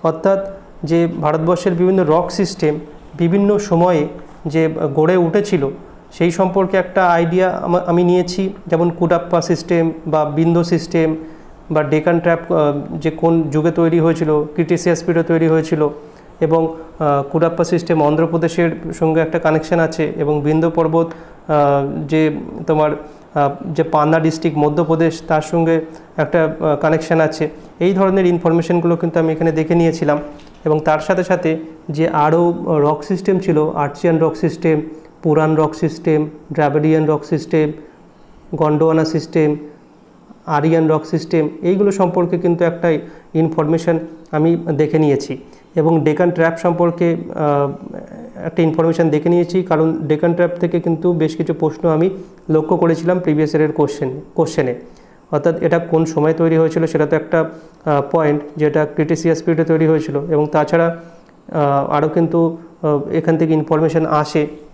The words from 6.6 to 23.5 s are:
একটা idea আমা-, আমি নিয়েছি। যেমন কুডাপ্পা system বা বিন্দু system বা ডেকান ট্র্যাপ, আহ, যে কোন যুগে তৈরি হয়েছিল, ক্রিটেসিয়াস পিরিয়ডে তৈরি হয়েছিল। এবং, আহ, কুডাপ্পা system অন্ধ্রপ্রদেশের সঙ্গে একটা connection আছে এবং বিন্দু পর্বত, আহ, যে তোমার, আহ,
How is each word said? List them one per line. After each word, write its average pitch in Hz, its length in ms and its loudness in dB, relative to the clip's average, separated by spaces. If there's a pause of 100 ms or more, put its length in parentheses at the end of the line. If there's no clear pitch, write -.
একটা 185 300 0
idea 170 420 2
আমা-, 175 360 -2
আমি 175 180 2
নিয়েছি। 180 500 0 (140)
যেমন 170 220 2
কুডাপ্পা 170 520 0
system 165 500 0 (160)
বা 151 180 0
বিন্দু 165 380 2
system 165 520 0 (560)
বা 156 120 0
ডেকান 156 360 0
ট্র্যাপ, 165 320 -2
আহ, 147 280 2 (200)
যে 156 120 -2
কোন 165 400 2
যুগে 156 200 0
তৈরি 170 280 2
হয়েছিল, 156 440 2
ক্রিটেসিয়াস 165 600 -2
পিরিয়ডে 165 240 0
তৈরি 165 200 2
হয়েছিল। 156 420 0 (500)
এবং, 160 380 0 (220)
আহ, 143 240 2
কুডাপ্পা 165 400 0
system 165 400 0
অন্ধ্রপ্রদেশের 165 880 0
সঙ্গে 160 280 0
একটা 160 180 -2
connection 160 400 0
আছে 160 380 -2
এবং 151 240 0
বিন্দু 156 280 2
পর্বত, 165 380 0
আহ, 143 1000 -2
যে 156 240 2 (360)
তোমার, 151 240 2 (440)
আহ, 143 160 2 (220)